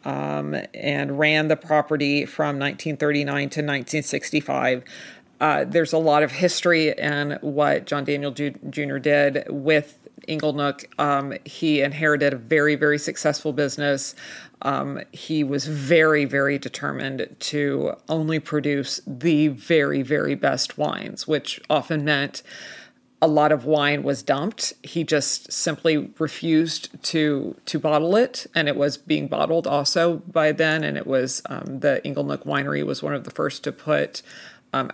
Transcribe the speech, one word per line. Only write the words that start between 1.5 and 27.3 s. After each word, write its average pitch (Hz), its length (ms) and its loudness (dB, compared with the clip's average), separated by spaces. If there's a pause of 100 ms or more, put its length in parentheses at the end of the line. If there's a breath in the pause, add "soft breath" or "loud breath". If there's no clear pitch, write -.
property 147 720 0
from 147 320 -2
nineteen 143 400 -4
thirty-nine 143 540 0
to 151 100 -4
nineteen 147 420 -2
sixty-five. 135 800 0 (560 loud breath)
Uh, 143 240 2
there's 170 300 2
a 160 40 4
lot 151 240 4
of 143 100 2
history 165 580 2
in 147 520 -2
what 143 440 2
John 143 180 -2
Daniel 143 280 -2
Ju-, 143 240 -4 (140)
Junior 139 300 -4
did 143 480 2
with 143 500 0 (300)
Inglenook. 147 580 -2 (140)
Um, 139 340 0 (120)
he 151 360 0
inherited 147 520 2
a - 20 -6
very, 147 400 2
very 147 240 2
successful 151 540 -2
business. 143 600 -2 (500 loud breath)
Um, 139 380 -4 (120)
he 156 300 -2
was 135 220 -2
very, 151 600 4
very 139 340 0
determined 135 800 -6
to 143 540 -2 (160)
only 160 300 0
produce 143 680 -2
the 151 400 2
very, 143 540 2
very 143 340 0
best - 420 -2
wines, - 500 -4
which - 320 -2 (100)
often 156 340 0
meant 143 400 -2 (800 loud breath)
a 165 40 6
lot 151 240 6
of 131 140 2
wine 147 360 4
was 139 220 -2
dumped. 143 500 -2 (100)
He 170 200 -4
just - 480 0
simply 156 640 0
refused 160 720 0 (140)
to, 151 520 0 (100)